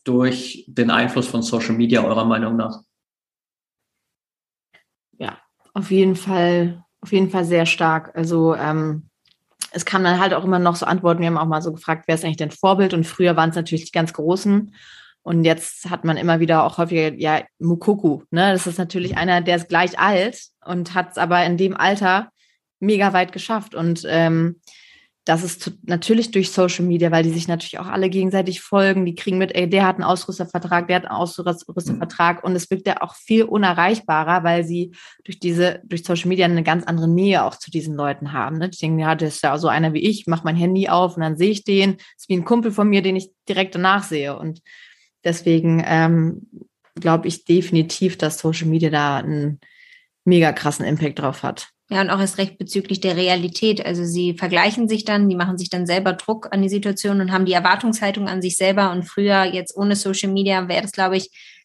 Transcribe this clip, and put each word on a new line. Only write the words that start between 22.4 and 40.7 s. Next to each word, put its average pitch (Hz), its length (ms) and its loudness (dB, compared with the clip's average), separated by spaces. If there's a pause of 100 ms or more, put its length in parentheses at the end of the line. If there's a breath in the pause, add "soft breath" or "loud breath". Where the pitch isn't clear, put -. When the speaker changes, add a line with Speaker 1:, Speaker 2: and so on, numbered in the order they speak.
Speaker 2:
mega 196 320 2
weit 180 180 0
geschafft. 208 420 -8
Und, 165 320 -2
ähm, 165 540 2 (640 soft breath)
das 165 180 0
ist 175 200 -8
zu-, - 100 -10 (120)
natürlich 220 480 0
durch 190 200 0
Social 180 320 0
Media, 170 260 2
weil 165 140 2
die 165 60 0
sich 165 180 -4
natürlich 170 320 -6
auch 185 80 -12
alle 190 220 -2
gegenseitig 190 500 -2
folgen. 190 460 2
Die 170 100 -4
kriegen 185 220 -4
mit, 185 180 -2
ey, 180 140 0
der 190 180 4
hat 185 80 0
einen 185 80 -6
Ausrüstervertrag, 175 840 -2
der 180 80 4
hat 175 80 -6
einen - 100 -8
Ausrüstervertrag. 170 1300 -2
Speaker 1:
Mhm. 180 60 -4
Speaker 2:
Und 185 80 0
es 170 120 -8
wirkt 190 160 -4
ja - 160 -2
auch - 140 -8
viel 220 280 2
unerreichbarer, 180 1000 0
weil 170 220 2
sie 175 280 -6 (300 loud breath)
durch 180 160 -14
diese, 175 460 0
durch 170 180 -6
Social 170 240 -2
Media 180 200 2
eine 170 160 2
ganz 160 200 2
andere 165 240 0
Nähe 175 380 4
auch - 100 -4
zu - 160 -18
diesen 156 240 -6
Leuten 143 380 -4
haben, 143 240 -4
ne? 170 100 -4
Die 180 100 -12
denken, 160 220 0
ja, 156 160 2
das 156 200 -2
ist - 80 -6
ja 147 140 2
so 151 120 0
einer 156 240 2
wie 151 60 -2
ich, 214 280 0
mach 165 160 -2
mein 160 140 0
Handy 185 320 2